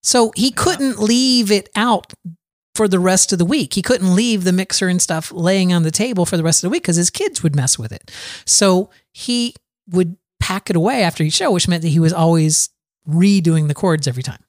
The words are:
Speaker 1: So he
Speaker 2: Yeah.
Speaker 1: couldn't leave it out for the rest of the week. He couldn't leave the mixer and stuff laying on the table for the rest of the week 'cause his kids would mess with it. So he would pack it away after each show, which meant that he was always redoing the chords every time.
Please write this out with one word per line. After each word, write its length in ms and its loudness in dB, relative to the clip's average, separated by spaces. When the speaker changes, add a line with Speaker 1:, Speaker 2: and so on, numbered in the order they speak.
Speaker 1:
So 340 2
he 120 0
Speaker 2:
Yeah. 80 -6
Speaker 1:
couldn't 460 -2
leave 480 2
it 260 0
out 360 -2
for 140 0
the 120 2
rest 320 2
of 60 -2
the 60 4
week. 300 -2
He 80 -2
couldn't 320 2
leave 300 0
the 80 2
mixer 360 0
and 140 0
stuff 300 -4
laying 400 2
on 100 2
the 80 0
table 340 -2
for 120 -4
the 60 0
rest 160 0
of 100 -2
the 40 -2
week 120 -4
'cause 120 0
his 140 0
kids 320 -6
would 140 0
mess 220 -2
with 140 -10
it. 180 -18
So 440 2
he 420 -4
would 260 0
pack 300 -6
it 60 0
away 260 0
after 220 0
each 100 -2
show, 160 0
which 180 0
meant 140 0
that 60 -2
he 100 2
was 140 4
always 580 2
redoing 600 2
the 60 -2
chords 320 -2
every 160 -4
time. 160 -10